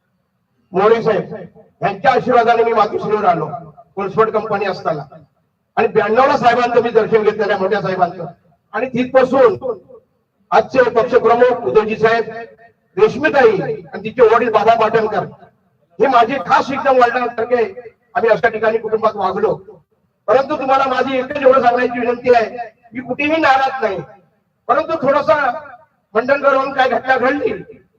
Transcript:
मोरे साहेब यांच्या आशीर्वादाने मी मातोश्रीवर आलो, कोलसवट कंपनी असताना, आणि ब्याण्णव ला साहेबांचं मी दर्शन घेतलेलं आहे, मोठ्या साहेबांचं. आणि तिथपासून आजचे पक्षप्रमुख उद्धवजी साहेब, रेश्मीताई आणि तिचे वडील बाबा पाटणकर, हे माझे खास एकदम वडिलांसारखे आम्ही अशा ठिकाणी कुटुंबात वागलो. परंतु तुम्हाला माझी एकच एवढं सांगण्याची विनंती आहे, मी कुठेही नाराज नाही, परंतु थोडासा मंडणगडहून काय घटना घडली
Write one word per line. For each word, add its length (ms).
मोरे 300
साहेब 320
यांच्या 300
आशीर्वादाने 520
मी 80
मातोश्रीवर 520
आलो, 220
कोलसवट 340
कंपनी 360
असताना, 360
आणि 120
ब्याण्णव 380
ला 100
साहेबांचं 460
मी 80
दर्शन 320
घेतलेलं 300
आहे, 100
मोठ्या 200
साहेबांचं. 440
आणि 140
तिथपासून 680
आजचे 400
पक्षप्रमुख 760
उद्धवजी 300
साहेब, 340
रेश्मीताई 640
आणि 440
तिचे 300
वडील 180
बाबा 280
पाटणकर, 440
हे 80
माझे 400
खास 240
एकदम 260
वडिलांसारखे 960
आम्ही 160
अशा 180
ठिकाणी 300
कुटुंबात 380
वागलो. 380
परंतु 300
तुम्हाला 300
माझी 300
एकच 180
एवढं 260
सांगण्याची 380
विनंती 340
आहे, 220
मी 80
कुठेही 400
नाराज 420
नाही, 160
परंतु 340
थोडासा 340
मंडणगडहून 580
काय 160
घटना 280
घडली 360